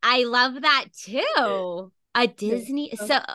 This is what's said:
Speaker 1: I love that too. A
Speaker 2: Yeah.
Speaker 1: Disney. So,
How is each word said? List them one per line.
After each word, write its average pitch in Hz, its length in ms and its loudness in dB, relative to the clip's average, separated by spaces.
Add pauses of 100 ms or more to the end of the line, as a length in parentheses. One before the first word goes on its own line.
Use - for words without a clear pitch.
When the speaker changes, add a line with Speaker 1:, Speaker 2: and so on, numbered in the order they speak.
Speaker 1:
I 247 200 4
love 247 380 0
that 277 340 2
too. 196 960 -2 (220)
A 240 140 4 (180)
Speaker 2:
Yeah. 220 120 0
Speaker 1:
Disney. 269 380 -6
So, 262 240 0 (160)